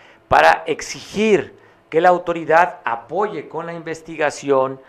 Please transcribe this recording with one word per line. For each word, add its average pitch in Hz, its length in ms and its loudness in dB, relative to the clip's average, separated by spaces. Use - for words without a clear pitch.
para 151 360 4
exigir 165 880 -2
que 156 120 2
la 180 80 6
autoridad 175 760 0
apoye 160 640 -6
con 160 160 -10
la 170 80 -12
investigación 147 1160 -2